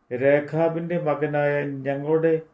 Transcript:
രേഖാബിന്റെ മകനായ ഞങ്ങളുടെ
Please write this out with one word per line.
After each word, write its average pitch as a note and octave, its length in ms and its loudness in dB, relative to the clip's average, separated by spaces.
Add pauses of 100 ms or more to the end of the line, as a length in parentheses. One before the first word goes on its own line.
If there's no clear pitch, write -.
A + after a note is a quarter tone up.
(120)
രേഖാബിന്റെ D#3 920 0
മകനായ D3 600 0
ഞങ്ങളുടെ C#3+ 760 0 (140)